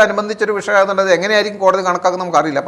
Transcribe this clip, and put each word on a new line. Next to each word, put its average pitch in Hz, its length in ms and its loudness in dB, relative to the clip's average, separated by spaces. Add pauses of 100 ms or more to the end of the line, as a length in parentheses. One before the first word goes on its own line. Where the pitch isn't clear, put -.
അനുബന്ധിച്ചൊരു 208 520 -2
വിഷയം 202 220 -2
ആയതുകൊണ്ട് 196 260 2
അത് 190 140 2
എങ്ങനെയായിരിക്കും 202 460 -2
കോടതി 185 240 2
കണക്കാക്കുന്നത് 180 360 -2
നമുക്കറിയില്ല. 151 440 0